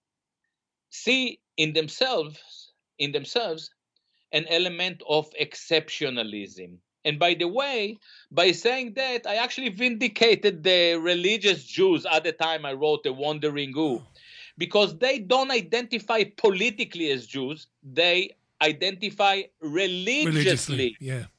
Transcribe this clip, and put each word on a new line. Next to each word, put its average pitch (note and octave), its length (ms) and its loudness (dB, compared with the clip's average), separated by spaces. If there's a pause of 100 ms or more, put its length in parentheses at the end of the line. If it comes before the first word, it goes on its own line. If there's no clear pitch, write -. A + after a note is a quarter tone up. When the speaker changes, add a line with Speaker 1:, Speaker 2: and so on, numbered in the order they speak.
(1040)
Speaker 1:
see B3+ 340 0 (180)
in D#3 160 0
themselves, D#3 1000 -4 (260)
in C#3+ 140 -2
themselves, D#3+ 580 -4 (640)
an D#3 160 0
element F3 600 -2
of D3+ 220 0 (100)
exceptionalism. G#2+ 1400 -4 (260)
And D3 140 -2
by F3 160 4
the E3+ 120 -2
way, A3+ 520 -2 (340)
by F3 200 4
saying A#3+ 420 0
that, B3+ 320 -4
I G#3 100 -2
actually B3+ 320 -2
vindicated G#3+ 960 2
the F3 320 4
religious F3+ 680 2
Jews F3+ 400 2
at D#3+ 200 2
the E3 80 -2
time D#3+ 340 -2
I C#3 60 -4
wrote D3 320 0
The C#3 80 0
Wandering D3 600 -2
Who, C#3 300 0 (560)
because F3+ 400 0
they C4 220 0
don't C4 320 2
identify A3+ 720 -2 (120)
politically G3 760 0
as A#2+ 140 -4
Jews, C3+ 420 -8 (140)
they F3 520 0 (260)
identify F#3+ 800 0 (180)
religiously F#3 640 -2
Speaker 2:
Religiously, D3 720 0
yeah, C3 280 -8 (120)